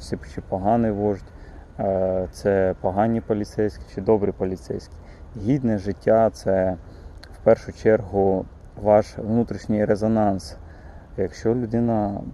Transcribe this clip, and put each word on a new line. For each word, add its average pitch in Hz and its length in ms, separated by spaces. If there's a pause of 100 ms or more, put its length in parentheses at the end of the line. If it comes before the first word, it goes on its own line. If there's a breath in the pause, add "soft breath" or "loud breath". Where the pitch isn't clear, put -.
чи, - 80 (180)
чи - 60
поганий 107 500
вождь, 101 340 (540 loud breath)
е, 95 520
це 95 500
погані 110 400
поліцейські 107 640 (120)
чи 101 60
добрі 101 300
поліцейські. - 640 (420 loud breath)
Гідне 117 400
життя — 107 560
це 92 440 (560 loud breath)
в - 100
першу 110 300
чергу 98 720 (360)
ваш 107 360
внутрішній 110 680
резонанс. 104 720 (600 loud breath)
Якщо 101 380
людина 113 680 (120)